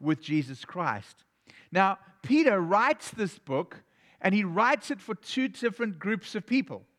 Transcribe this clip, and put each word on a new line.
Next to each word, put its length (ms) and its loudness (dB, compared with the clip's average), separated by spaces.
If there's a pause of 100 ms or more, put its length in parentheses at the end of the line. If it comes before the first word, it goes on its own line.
with 200 0
Jesus 440 -4
Christ. 580 -6 (480)
Now, 280 2 (240)
Peter 380 4
writes 520 2
this 260 -4
book, 460 -6 (360)
and 140 2
he 80 4
writes 480 0
it 100 -6
for 140 -8
two 320 -2
different 540 -4
groups 340 -4
of 100 -6
people. 380 -2 (160)